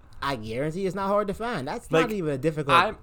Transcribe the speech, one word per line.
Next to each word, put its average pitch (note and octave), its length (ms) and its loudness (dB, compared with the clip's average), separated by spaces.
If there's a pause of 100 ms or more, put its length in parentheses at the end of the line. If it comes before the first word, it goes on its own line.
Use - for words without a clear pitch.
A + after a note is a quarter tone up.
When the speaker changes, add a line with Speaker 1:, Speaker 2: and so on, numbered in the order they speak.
(220)
Speaker 1:
I C3+ 140 -2
guarantee C3+ 500 -4
it's F3 80 -2
not G3 140 -2
hard G#3 200 2
to G3 60 -4
find. G#3+ 320 -6
That's G3+ 240 -8
Speaker 2:
Like, D#3+ 180 4
Speaker 1:
not A3 40 -4
even E3+ 220 -2
a - 40 -2
difficult D#3 380 2
Speaker 2:
I'm, G3 260 4